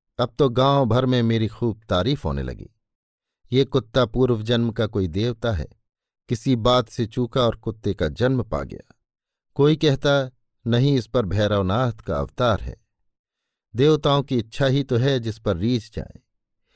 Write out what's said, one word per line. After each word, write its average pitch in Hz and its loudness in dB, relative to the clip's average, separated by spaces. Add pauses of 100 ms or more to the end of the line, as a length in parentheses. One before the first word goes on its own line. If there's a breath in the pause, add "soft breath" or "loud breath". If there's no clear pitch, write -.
(180)
अब 123 -2
तो 143 4
गांव 135 2
भर 123 2
में 123 2
मेरी 113 2
खूब - -4
तारीफ 101 0
होने 69 -4
लगी। 57 -12 (840)
"ये 131 4
कुत्ता 127 0
पूर्व 120 0
जन्म 117 0
का 110 -2
कोई 95 -2
देवता 113 -4
है, 78 -4 (600)
किसी 123 0
बात 123 2
से 117 -4
चूका 123 -2
और 113 0
कुत्ते 107 -6
का 80 -2
जन्म 120 0
पा 71 -6
गया।" - -16 (600)
कोई 151 4
कहता, 139 2 (360)
"नहीं, 131 2
इस 110 -2
पर 117 0
भैरवनाथ 101 0
का 92 -6
अवतार 104 -2
है, - -10 (960)
देवताओं 143 2
की 127 -2
इच्छा 117 -2
ही 135 0
तो 127 -2
है 131 0
जिस 113 -8
पर 101 -2
रीझ 113 -2
जाए।" - -12 (560)